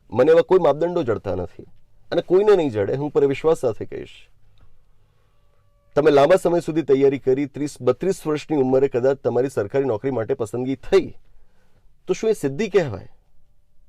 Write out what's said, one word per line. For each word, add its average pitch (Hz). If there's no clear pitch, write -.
મને 131
એવા 165
કોઈ 185
માપદંડો 165
જડતા 98
નથી -
અને 165
કોઈને 202
નહીં 156
જડે, 107
હું 143
પૂરે 143
વિશ્વાસ 156
સાથે 113
કહીશ. -
તમે 147
લાંબા 143
સમય 170
સુધી 160
તૈયારી 139
કરી, 131
ત્રીસ, 139
બત્રીસ 156
વર્ષની 151
ઉંમરે 131
કદાચ 131
તમારી 123
સરકારી 127
નોકરી 127
માટે 113
પસંદગી 127
થઈ, -
તો 185
શું 214
એ 214
સિદ્ધિ 143
કહેવાય? 147